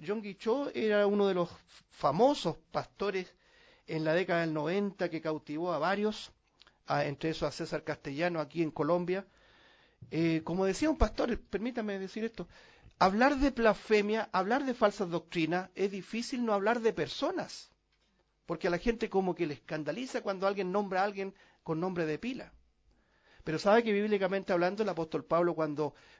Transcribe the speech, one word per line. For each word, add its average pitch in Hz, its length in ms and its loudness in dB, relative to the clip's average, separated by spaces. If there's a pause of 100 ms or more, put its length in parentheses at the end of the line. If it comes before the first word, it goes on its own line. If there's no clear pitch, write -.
John 214 160 -4
Guichot 220 540 -2
era 208 300 2
uno 202 200 4
de 190 80 2
los 175 160 0 (400)
famosos 185 640 2 (140)
pastores 185 640 -4 (520)
en 160 180 -2
la 156 100 2
década 175 280 2
del 160 100 -2
noventa 180 560 -2
que 160 120 -6
cautivó 156 520 -4
a 151 60 -2
varios, 202 540 -2 (540)
a, 147 200 0
entre 147 240 -4
esos 156 180 -2
a 139 40 -4
César 156 300 -6
Castellano 156 580 -4
aquí 151 220 -4
en 156 80 0
Colombia. 180 560 0 (880)
Eh, 160 320 2
como 180 220 0
decía 190 220 2
un 302 100 0
pastor, 240 420 2
permítame 214 580 -4
decir 190 260 -6
esto, 185 220 -8 (540)
hablar 233 380 6
de 277 120 4
blasfemia, 214 800 2
hablar 214 320 0
de 254 100 -2
falsas 202 360 2
doctrinas, 170 640 -2
es 196 160 0
difícil 233 540 -6
no 220 80 0
hablar 214 280 2
de 226 120 2
personas. - 760 -6 (800)
Porque 170 160 -4
a 175 40 2
la 175 80 2
gente 220 300 -2
como 190 240 2
que 170 140 -2
le 147 80 -4
escandaliza 170 680 -6
cuando 196 220 -4
alguien 196 280 0
nombra 190 300 0
a - 20 2
alguien 196 280 -4 (300)
con 160 160 -4
nombre 175 260 -2
de 151 140 -2
pila. - 340 -10 (920)
Pero 156 160 -4
sabe 220 240 6
que 220 80 0
bíblicamente 196 600 0
hablando, 185 300 2
el 202 60 0
apóstol 160 360 -4
Pablo, 170 300 2
cuando 151 400 -2 (260)